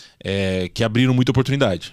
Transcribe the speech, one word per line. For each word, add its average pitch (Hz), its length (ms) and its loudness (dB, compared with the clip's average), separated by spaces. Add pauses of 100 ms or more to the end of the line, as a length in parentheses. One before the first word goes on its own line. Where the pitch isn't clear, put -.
(240)
é, 95 480 -2
que 117 120 -2
abriram 123 280 2
muita 127 200 2
oportunidade. 127 600 0